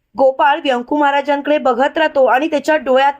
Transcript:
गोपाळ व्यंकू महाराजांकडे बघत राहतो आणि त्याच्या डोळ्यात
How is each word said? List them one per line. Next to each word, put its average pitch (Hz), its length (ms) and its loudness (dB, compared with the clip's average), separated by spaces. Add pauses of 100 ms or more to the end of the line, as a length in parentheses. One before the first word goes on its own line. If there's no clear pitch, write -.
(180)
गोपाळ 277 420 2
व्यंकू 262 360 -4
महाराजांकडे 285 640 0
बघत 269 400 -2
राहतो 311 260 0
आणि 254 260 0
त्याच्या 311 260 -2
डोळ्यात 269 440 0